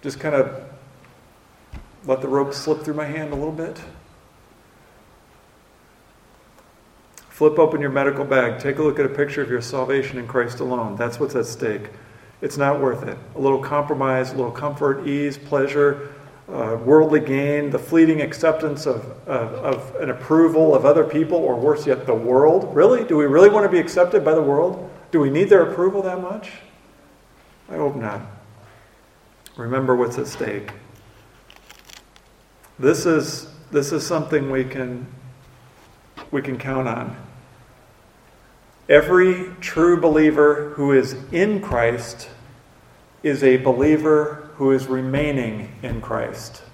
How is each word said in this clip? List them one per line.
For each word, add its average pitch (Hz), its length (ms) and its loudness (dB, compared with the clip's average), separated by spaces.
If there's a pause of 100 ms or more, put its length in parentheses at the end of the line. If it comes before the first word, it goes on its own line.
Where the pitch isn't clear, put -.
Just 135 180 -10
kind 151 140 -4
of - 280 -2 (1400)
let 131 160 -2
the 135 80 -8
rope 139 240 0
slip 156 300 -4
through 151 120 -8
my 151 120 -6
hand 147 260 -8
a 139 40 -8
little 151 140 -6
bit? 165 300 -12 (3500)
Flip 151 280 2
open 156 220 4
your 143 100 -2
medical 139 340 -2
bag. 127 360 0
Take 139 180 -4
a 156 40 -2
look 147 160 0
at 139 80 0
a 131 40 -2
picture 143 320 -4
of 120 80 -6
your 123 100 -2
salvation 131 580 -4
in 120 100 -12
Christ 120 320 -4
alone. 120 360 -6
That's 117 220 -6
what's 139 160 -4
at 120 120 -2
stake. - 420 -8 (520)
It's 139 160 -8
not 143 240 0
worth 127 220 -2
it. - 160 -12 (160)
A - 40 -12
little 135 200 2
compromise, 135 760 -4
a 139 40 -8
little 120 160 -4
comfort, 139 540 -2
ease, 143 300 -4
pleasure, 139 760 0 (340)
uh, 113 360 -4
worldly 151 360 6
gain, 143 500 -2
the - 80 -2
fleeting 160 420 4
acceptance 156 680 -2
of, 117 180 -2 (220)
of, 117 280 -4
of - 420 -6
an 151 140 -6
approval 156 640 4
of 127 100 4
other 147 200 6
people, 160 340 -2
or 139 180 0
worse 143 300 0
yet, 127 200 -2
the 123 80 2
world. 131 600 4
Really? 220 300 4
Do 165 120 0
we 147 100 2
really 165 240 8
want 208 140 2
to 196 60 2
be 175 80 2
accepted 180 460 2
by 156 100 4
the 160 80 2
world? 156 460 0 (220)
Do 165 100 2
we 139 80 2
need 160 200 2
their 185 220 6
approval 190 320 -2
that 185 180 -6
much? 196 320 -12 (1160)
I - 80 -12
hope 143 200 -4
not. 110 240 -8 (1400)
Remember 127 400 0
what's 120 220 -2
at 123 80 -6
stake. 104 440 -8 (2000)
This 151 280 2
is, 156 420 -2 (220)
this 143 200 -2
is 156 160 -4
something 147 440 -2
we 131 140 -2
can, 127 420 -10 (1200)
we 139 120 -4
can 131 160 -8
count 131 280 -4
on. 120 300 -8 (1700)
Every 180 600 4 (100)
true 170 400 2
believer 147 760 4
who 143 160 0
is 131 240 4 (160)
in 196 280 0
Christ 120 680 -4 (960)
is 139 180 0
a 127 140 6
believer 147 880 2 (100)
who 135 160 2
is 135 140 0
remaining 131 840 -4 (120)
in 117 180 -8
Christ. 113 640 -10 (120)